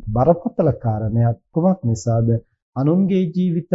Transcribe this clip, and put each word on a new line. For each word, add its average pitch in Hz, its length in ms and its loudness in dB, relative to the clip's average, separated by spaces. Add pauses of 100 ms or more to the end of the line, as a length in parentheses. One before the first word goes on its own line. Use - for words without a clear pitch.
බරපතල 160 680 0
කාරණයක්. 113 640 -2 (100)
කුමක් 185 360 0
නිසාද? 117 440 0 (500)
අනුන්ගේ 185 520 2
ජීවිත 175 440 -2